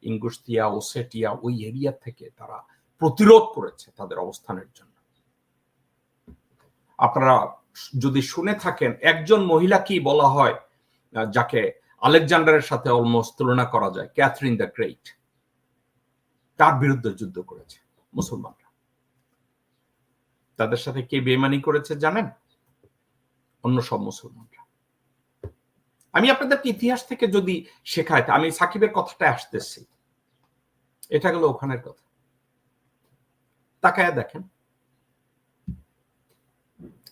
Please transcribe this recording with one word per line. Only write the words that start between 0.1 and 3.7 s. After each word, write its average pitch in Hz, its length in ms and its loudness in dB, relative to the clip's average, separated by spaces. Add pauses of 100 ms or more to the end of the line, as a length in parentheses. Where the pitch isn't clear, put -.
ওসেটিয়া, 110 640 -6 (100)
ওই 117 240 -6
এরিয়া 135 260 -6
থেকে - 380 -20
তারা - 340 -20 (340)
প্রতিরোধ 214 460 8 (120)
করেছে - 360 -12